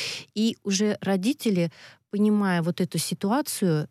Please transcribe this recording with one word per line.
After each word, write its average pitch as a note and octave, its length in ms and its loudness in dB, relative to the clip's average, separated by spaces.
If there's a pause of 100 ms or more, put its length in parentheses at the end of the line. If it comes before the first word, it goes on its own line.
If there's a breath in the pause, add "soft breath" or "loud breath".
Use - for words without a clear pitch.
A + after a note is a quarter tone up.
(340 loud breath)
И G#3+ 300 0
уже G3+ 380 0
родители, F#3+ 680 0 (400 loud breath)
понимая G3+ 520 2
вот E3+ 180 -2
эту E3+ 180 -2
ситуацию, F#3+ 920 0